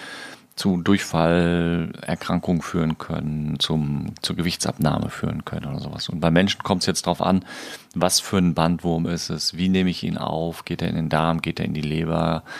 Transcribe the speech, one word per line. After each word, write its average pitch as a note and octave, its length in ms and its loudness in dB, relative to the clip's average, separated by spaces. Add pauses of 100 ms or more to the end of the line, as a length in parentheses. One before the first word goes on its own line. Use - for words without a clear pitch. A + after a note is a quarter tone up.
(560)
zu F#2+ 260 2
Durchfallerkrankungen E2+ 1800 2
führen D#2+ 340 0
können, D2+ 600 -4
zum, D2 540 0 (100)
zur F2 120 -4
Gewichtsabnahme D2+ 760 0
führen - 340 -4
können - 220 -6
oder C#2 120 -6
sowas. D2 300 -8
Und E2+ 100 -4
bei E2 120 4
Menschen F#2 320 4
kommt's F#2 240 0
jetzt - 180 -2
drauf F2 160 0
an, F#2 240 4 (480)
was E2+ 260 2
für - 180 0
ein F2 180 6
Bandwurm E2 500 2
ist F2 240 -4
es, - 260 -4
wie F#2 140 2
nehme F#2 220 4
ich - 120 -6
ihn E2+ 140 -2
auf, D#2+ 480 -4
geht - 160 -6
er F2 80 0
in D#2+ 60 -2
den D#2+ 140 -2
Darm, E2 320 2
geht E2 180 -4
er D#2+ 60 -2
in D2+ 100 -2
die D2+ 60 -2
Leber, E2 600 0 (180)